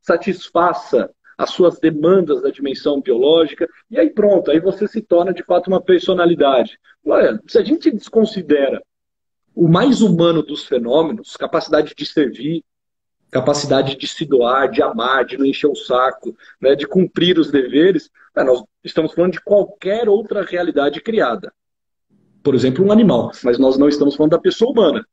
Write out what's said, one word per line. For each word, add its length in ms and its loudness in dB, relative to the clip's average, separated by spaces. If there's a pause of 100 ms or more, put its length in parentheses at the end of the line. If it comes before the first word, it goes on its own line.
satisfaça 1080 -2 (260)
as 140 -4
suas 280 2
demandas 640 0
da 80 -2
dimensão 500 -6
biológica, 680 0 (220)
e 80 -6
aí 120 2
pronto, 400 0
aí 80 2
você 300 -2
se 140 -8
torna 320 0
de 100 -14
fato 240 -2
uma 140 0
personalidade. 960 2 (260)
Olha, 420 0
se 120 2
a 60 2
gente 260 0
desconsidera 920 -2 (720)
o 140 2
mais 320 4
humano 420 2
dos 220 -10
fenômenos, 720 -2
capacidade 600 -2
de 100 -10
servir, 580 -4 (680)
capacidade 680 -2
de 100 -12
se 180 -10
doar, 460 0
de 120 -2
amar, 420 -2
de 120 -14
não 80 -2
encher 240 -2
o 60 -2
saco, 600 -4 (260)
né, 140 2
de 120 -8
cumprir 520 0
os 120 0
deveres, 600 0 (240)
é, 80 -2
nós 200 0 (200)
estamos 300 -4
falando 200 0
de 100 -12
qualquer 680 -2
outra 340 0
realidade 600 -2
criada. 500 -4 (880)
Por 120 2
exemplo, 300 2
um 80 2
animal, 380 4 (140)
mas 140 2
nós 180 4
não 120 4
estamos 280 0
falando 140 2
da 80 2
pessoa 320 0
humana. 420 0